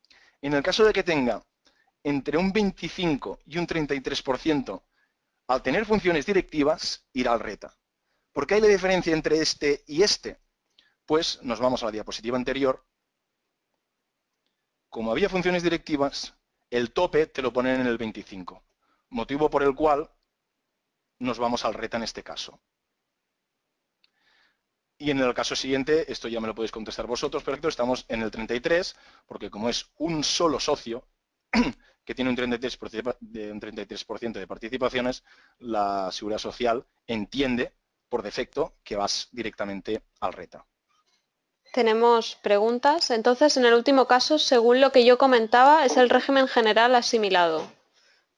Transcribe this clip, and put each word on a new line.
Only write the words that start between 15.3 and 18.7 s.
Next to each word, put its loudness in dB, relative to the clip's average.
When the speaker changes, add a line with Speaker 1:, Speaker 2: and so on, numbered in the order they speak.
Speaker 1:
directivas, -4
el -2
tope 0
te -10
lo -2
ponen 0
en 0
el -2
veinticinco, -12